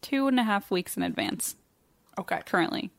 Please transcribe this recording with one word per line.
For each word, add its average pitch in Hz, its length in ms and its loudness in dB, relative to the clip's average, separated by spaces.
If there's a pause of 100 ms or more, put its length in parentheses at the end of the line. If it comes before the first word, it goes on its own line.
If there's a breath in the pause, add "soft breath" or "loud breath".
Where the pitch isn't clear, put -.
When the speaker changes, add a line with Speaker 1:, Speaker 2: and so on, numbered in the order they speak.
Speaker 1:
two 269 260 0
and 262 140 4
a - 20 4
half 208 280 0
weeks 180 260 0
in 185 60 -2
advance. - 540 -2 (600)
Speaker 2:
Okay. - 280 -2
Speaker 1:
Currently. - 520 0